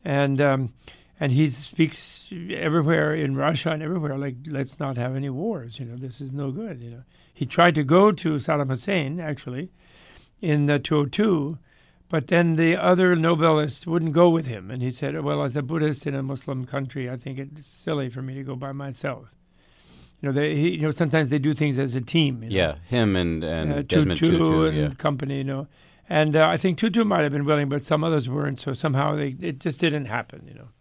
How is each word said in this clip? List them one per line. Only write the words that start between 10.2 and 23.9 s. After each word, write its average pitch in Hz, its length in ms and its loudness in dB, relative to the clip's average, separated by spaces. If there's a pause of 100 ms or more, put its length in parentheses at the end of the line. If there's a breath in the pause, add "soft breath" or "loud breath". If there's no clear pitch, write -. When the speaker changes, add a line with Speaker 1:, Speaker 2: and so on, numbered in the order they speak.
Speaker 1:
in, 147 280 2
uh, 147 120 4
two 151 160 0
oh 147 80 2
two, 165 520 0 (520 soft breath)
but 151 180 -2
then 170 280 4
the 165 200 4
other 180 400 4
Nobelists 160 720 2
wouldn't 165 280 0
go 175 160 8
with 160 180 2
him. 101 240 -8
And 127 100 -6
he 127 100 -2
said, 143 300 -6
"Well, 147 220 -2
as 131 120 -4
a 147 60 -2
Buddhist 151 460 -2
in 139 80 -4
a 135 80 -4
Muslim 131 420 -6
country, 135 440 -6
I 131 80 -8
think 131 200 -12
it's 143 300 -14
silly 143 420 -6
for 127 120 -10
me 131 140 -10
to 139 80 -10
go 135 120 -8
by 139 160 -10
myself." 135 560 -8 (920 soft breath)
You 143 80 -4
know, 135 40 -2
they, 151 220 2
he, 151 160 2
you 160 100 -4
know, 151 100 0
sometimes 156 380 2
they 147 100 2
do 147 140 2
things 143 260 0
as 131 160 -2
a 131 60 -2
team, 131 420 0
you 113 60 -12
know. 98 60 -2
Speaker 2:
Yeah, 80 200 2 (120)
him 110 280 2
and, 85 280 0
and 78 300 -2
Speaker 1:
Uh, 71 100 -2
Speaker 2:
Desmond 90 360 2